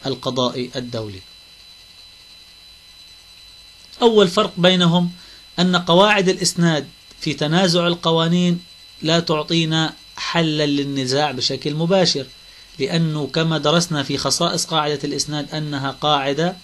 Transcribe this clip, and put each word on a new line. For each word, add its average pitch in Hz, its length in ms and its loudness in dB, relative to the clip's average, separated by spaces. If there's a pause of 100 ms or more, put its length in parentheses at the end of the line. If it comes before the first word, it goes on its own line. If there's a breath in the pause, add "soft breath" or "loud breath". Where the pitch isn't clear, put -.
القضائي 127 680 -4
الدولي. 113 440 -8 (2750)
أول 214 260 6
فرق 208 300 0
بينهم 175 540 4 (480 loud breath)
أن 180 160 2
قواعد 185 540 4
الإسناد 170 580 0 (320)
في 151 140 -4
تنازع 170 540 2
القوانين 170 720 2 (420)
لا 160 180 2
تعطينا 160 720 0 (220)
حلا 156 500 0
للنزاع 139 680 -2
بشكل 135 420 -4
مباشر، 165 520 0 (540 loud breath)
لأنه 151 480 -2
كما 160 300 0
درسنا 151 460 0
في 139 140 -4
خصائص 165 480 -2
قاعدة 151 380 -2
الإسناد 147 520 -6
أنها 143 360 -6
قاعدة 151 720 0